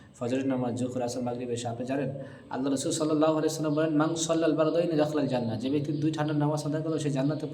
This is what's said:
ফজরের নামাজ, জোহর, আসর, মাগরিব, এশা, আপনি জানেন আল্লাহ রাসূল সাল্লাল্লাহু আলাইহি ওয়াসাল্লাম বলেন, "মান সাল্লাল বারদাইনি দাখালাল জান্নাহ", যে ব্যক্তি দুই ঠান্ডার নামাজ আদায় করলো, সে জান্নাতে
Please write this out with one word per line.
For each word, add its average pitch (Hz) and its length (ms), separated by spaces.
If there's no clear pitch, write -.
ফজরের 131 280
নামাজ, 123 280
জোহর, 123 260
আসর, 123 200
মাগরিব, 120 280
এশা, 120 200
আপনি 123 160
জানেন 135 240
আল্লাহ 139 220
রাসূল 208 200
সাল্লাল্লাহু 156 460
আলাইহি 156 180
ওয়াসাল্লাম 156 180
বলেন, 156 340
"মান 165 80
সাল্লাল 160 400
বারদাইনি 160 420
দাখালাল 147 300
জান্নাহ", 113 320
যে 127 100
ব্যক্তি 147 240
দুই 147 180
ঠান্ডার 151 260
নামাজ 147 280
আদায় 151 180
করলো, 160 160
সে 143 100
জান্নাতে 139 440